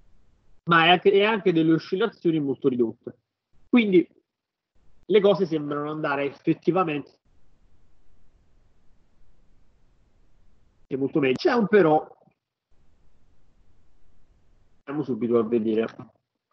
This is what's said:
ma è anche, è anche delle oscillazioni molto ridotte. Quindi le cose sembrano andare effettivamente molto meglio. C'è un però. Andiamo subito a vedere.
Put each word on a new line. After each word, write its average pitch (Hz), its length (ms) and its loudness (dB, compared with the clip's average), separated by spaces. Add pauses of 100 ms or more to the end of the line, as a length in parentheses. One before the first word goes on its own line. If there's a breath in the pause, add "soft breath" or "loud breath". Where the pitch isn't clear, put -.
(640)
ma 165 200 2
è 165 60 2
anche, 180 220 4
è 202 120 4
anche 214 260 -2
delle 160 220 2
oscillazioni 170 680 -2
molto 139 280 -2
ridotte. 120 480 -4 (500)
Quindi 208 400 2 (1000)
le 202 140 4
cose 196 260 2
sembrano 147 440 -6
andare 147 360 -4
effettivamente 160 840 -4 (4000)
molto 135 220 -2
meglio. 135 160 0
C'è 294 180 0
un 226 140 0
però. 156 460 2 (2750)
Andiamo 143 220 -6
subito 117 320 -2
a 113 40 2
vedere. 110 440 -2 (680)